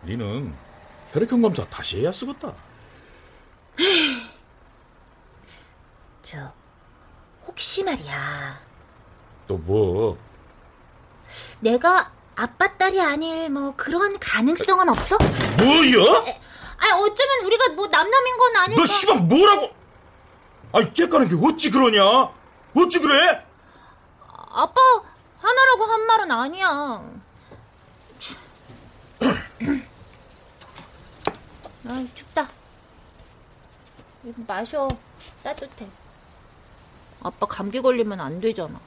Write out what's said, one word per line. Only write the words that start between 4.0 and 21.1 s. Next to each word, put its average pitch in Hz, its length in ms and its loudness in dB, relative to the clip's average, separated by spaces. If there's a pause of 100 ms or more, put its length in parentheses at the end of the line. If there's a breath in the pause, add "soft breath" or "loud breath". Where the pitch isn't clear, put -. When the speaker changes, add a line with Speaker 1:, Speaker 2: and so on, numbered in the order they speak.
Speaker 2:
저, - 160 -16 (1080)
혹시 - 380 -6
말이야. 143 760 -10 (840)
Speaker 1:
또 95 120 -6
뭐? 98 600 -2 (1400 loud breath)
Speaker 2:
내가 247 500 2 (260)
아빠 349 400 -4
딸이 381 240 0
아닐 320 500 -4
뭐 277 260 -6
그런 403 420 -4
가능성은 349 680 0
없어? 302 300 0
Speaker 1:
뭐야? 262 1040 4 (540 loud breath)
Speaker 2:
아, 381 180 2
어쩌면 440 480 0
우리가 440 300 2
뭐 392 120 -4
남남인 480 500 2
건 466 200 4
아닐까? 392 260 2
Speaker 1:
너 339 40 4
씨발 392 340 2
뭐라고? 339 480 4 (1040)
아이, - 200 2
째까는 320 360 2